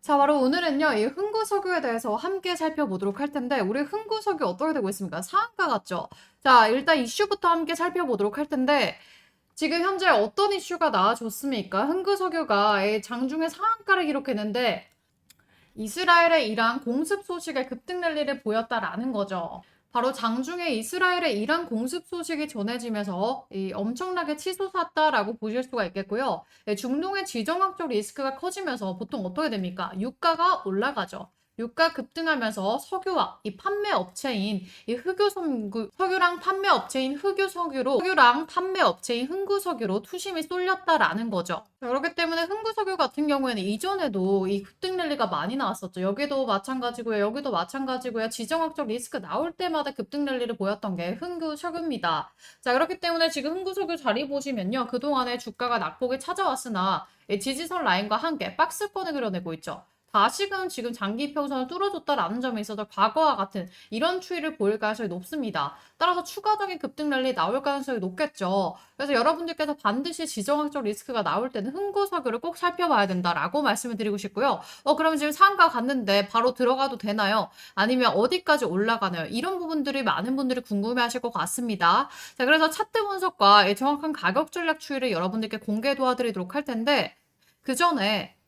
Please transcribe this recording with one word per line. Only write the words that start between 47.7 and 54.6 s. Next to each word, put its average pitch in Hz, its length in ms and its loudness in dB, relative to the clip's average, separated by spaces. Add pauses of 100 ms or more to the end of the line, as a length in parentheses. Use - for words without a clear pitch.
지정학적 302 600 -4
리스크 240 340 -6
나올 220 320 -4
때마다 311 380 -2
급등 285 340 -6
랠리를 240 320 -4
보였던 196 400 -4
게 175 140 -4
흥구 330 440 -6
석유입니다. 294 800 -4 (260)
자, 247 140 0
그렇기 330 260 2
때문에 330 300 0
지금 302 240 -4
흥구 370 200 -6
석유 339 220 -2
자리 269 320 -2
보시면요. 262 600 -4